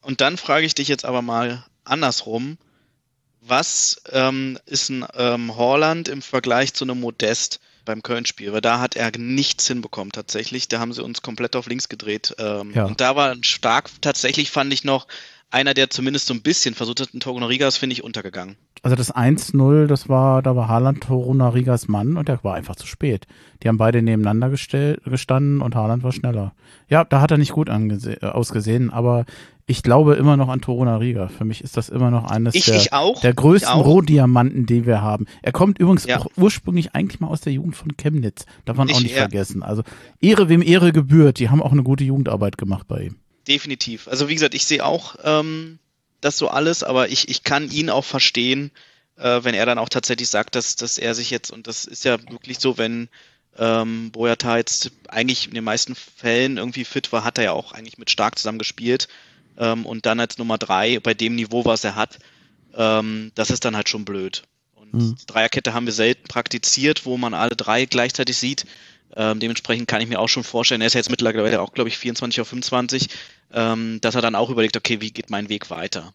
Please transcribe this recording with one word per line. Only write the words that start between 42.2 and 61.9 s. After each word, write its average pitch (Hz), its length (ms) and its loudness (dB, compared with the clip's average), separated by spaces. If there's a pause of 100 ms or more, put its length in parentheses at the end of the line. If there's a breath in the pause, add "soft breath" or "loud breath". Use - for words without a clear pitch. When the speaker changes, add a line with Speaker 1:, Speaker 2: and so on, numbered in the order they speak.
Speaker 2:
gemacht 98 300 -4
bei - 180 -6
ihm. - 140 -12 (280)
Speaker 1:
Definitiv. 139 600 -4
Also 139 200 -2
wie 151 60 -2
gesagt, 156 220 0
ich 139 100 -2
sehe 151 180 0
auch, - 400 -2
ähm, 160 540 -2 (420)
das - 200 -2
so - 80 -2
alles, 156 340 0
aber 127 280 0
ich, - 200 -2
ich - 140 -6
kann 147 260 -2
ihn 151 220 -2
auch 135 120 0
verstehen, 131 680 -2 (460 soft breath)
äh, 123 260 0
wenn 123 100 0
er 107 140 0
dann 120 100 0
auch 113 120 -4
tatsächlich 123 400 -4
sagt, 107 260 -2
dass, 120 200 -4
dass 117 220 -6
er 117 160 -2
sich 117 160 -6
jetzt, 120 220 -8
und 113 160 -20
das - 180 -10
ist - 200 -10
ja 123 120 2 (140)
wirklich 120 260 -14
so, 127 220 -2
wenn, 117 280 -4 (520 soft breath)
ähm, 113 520 -2
Boyata 117 460 0
jetzt - 340 -4 (180)
eigentlich 123 380 -2
in - 60 -16
den 113 100 -8
meisten 110 300 -2
Fällen 123 640 -2
irgendwie 120 280 -8
fit - 260 -6
war, 110 120 -2
hat 117 140 -4
er 120 60 2
ja 95 80 0
auch - 200 -6
eigentlich 113 280 -20
mit 113 100 -10
Stark - 300 0
zusammen 110 180 -6
gespielt, 117 500 -2 (520 soft breath)
ähm, 113 260 -2
und 113 220 -6
dann 117 120 2
als 117 200 -4
Nummer 113 180 -2
drei 107 420 0
bei 120 140 -2
dem 113 220 -2
Niveau, 117 300 -2
was 113 180 2
er 101 100 -4